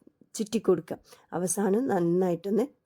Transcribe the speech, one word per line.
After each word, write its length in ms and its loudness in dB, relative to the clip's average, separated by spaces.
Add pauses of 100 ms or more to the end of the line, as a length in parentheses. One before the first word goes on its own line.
(380)
ചുറ്റി 280 -2
കൊടുക്കുക. 320 0 (400)
അവസാനം 540 0
നന്നായിട്ടൊന്ന് 720 0 (200)